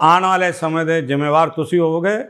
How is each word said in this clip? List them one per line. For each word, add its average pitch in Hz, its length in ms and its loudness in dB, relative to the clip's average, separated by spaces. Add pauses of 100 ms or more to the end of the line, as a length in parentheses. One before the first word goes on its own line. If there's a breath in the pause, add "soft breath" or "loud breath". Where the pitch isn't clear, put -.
ਆਉਣ 170 220 4
ਵਾਲੇ 185 280 0
ਸਮੇਂ 160 340 -4
ਦੇ 165 160 0
ਜ਼ਿੰਮੇਵਾਰ 147 480 0
ਤੁਸੀਂ 160 300 -2
ਹੋਵੋਗੇ। 170 500 -2